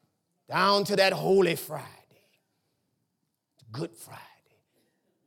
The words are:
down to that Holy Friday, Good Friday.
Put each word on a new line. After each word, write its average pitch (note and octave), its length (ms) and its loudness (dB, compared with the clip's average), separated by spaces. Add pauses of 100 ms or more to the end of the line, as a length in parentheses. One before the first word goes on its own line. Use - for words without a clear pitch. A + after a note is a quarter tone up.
(480)
down G3 380 2
to G3+ 100 -4
that F#3+ 160 4
Holy F3 460 2
Friday, D3 280 -12 (1900)
Good D3 240 -12
Friday. - 260 -20 (1040)